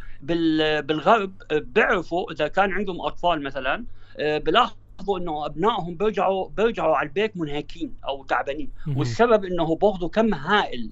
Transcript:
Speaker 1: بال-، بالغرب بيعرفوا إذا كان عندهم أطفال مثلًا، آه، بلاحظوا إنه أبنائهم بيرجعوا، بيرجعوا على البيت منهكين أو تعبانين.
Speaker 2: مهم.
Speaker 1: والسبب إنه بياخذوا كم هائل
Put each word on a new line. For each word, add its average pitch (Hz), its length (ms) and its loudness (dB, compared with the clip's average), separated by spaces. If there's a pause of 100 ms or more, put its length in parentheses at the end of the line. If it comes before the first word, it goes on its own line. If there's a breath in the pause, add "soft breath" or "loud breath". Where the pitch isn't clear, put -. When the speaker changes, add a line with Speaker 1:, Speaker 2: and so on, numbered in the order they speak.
(220 soft breath)
Speaker 1:
بال-، 156 600 2
بالغرب 170 500 2 (200)
بيعرفوا 170 800 0
إذا 151 160 -2
كان 190 240 2
عندهم 185 300 -4
أطفال 156 420 0
مثلًا، 139 420 -4 (320 soft breath)
آه، 151 200 0
بلاحظوا 196 800 0
إنه 156 280 -4
أبنائهم 175 500 0
بيرجعوا، 190 540 0
بيرجعوا 180 460 2
على 151 120 0
البيت 196 300 -2
منهكين 147 560 -6 (140)
أو 135 160 -6
تعبانين. 139 460 -2 (180)
Speaker 2:
مهم. 139 100 -2
Speaker 1:
والسبب 196 480 4
إنه 165 300 0
بياخذوا 180 340 2
كم 220 240 2
هائل 127 580 0